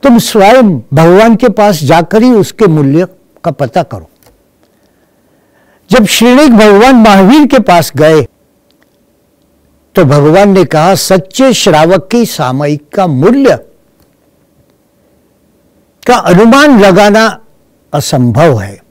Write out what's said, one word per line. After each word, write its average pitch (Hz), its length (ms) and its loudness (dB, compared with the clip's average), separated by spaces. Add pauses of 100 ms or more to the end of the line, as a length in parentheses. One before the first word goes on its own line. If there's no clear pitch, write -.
तुम 240 160 2
स्वयं 208 600 0
भगवान 180 580 0
के 247 120 0
पास 208 340 -2
जाकर 170 400 0
ही 254 80 2
उसके 214 360 -2
मूल्य 156 380 0 (400)
का 170 60 -4
पता 147 320 -6
करो।" 92 280 -14 (1800)
जब 226 160 0
श्रेणिक 247 460 0
भगवान 214 420 2
महावीर 220 520 2
के 262 120 0
पास 175 380 -2
गए 156 300 0 (1700)
तो 185 100 0
भगवान 151 460 2
ने 190 140 2
कहा, 165 300 -2
"सच्चे 190 580 -2
श्रावक 170 600 0
की 233 140 0
सामयिक 147 680 -6
का 190 120 -2
मूल्य 175 500 0 (2500)
का 240 100 0
अनुमान 226 640 2
लगाना 208 600 0 (520)
असंभव 131 680 -2
है। 98 300 -16